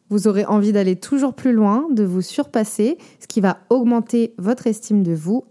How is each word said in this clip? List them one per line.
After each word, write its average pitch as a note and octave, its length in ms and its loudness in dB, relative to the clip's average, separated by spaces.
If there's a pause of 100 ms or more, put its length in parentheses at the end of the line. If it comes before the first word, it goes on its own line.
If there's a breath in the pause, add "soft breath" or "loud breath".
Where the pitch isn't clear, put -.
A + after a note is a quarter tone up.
Vous G#3 200 2
aurez G3+ 160 0
envie G#3 260 2
d'aller F#3+ 240 2
toujours C4 380 -2
plus - 180 0
loin, A3 400 2
de G#3+ 140 2
vous F#3 160 -2
surpasser, A#3 760 -2 (220 loud breath)
ce - 80 -20
qui - 140 -2
va F#3 160 2 (120)
augmenter A#3 680 0
votre G#3+ 280 -4
estime G#3+ 380 0
de E3+ 100 0
vous E3+ 380 -4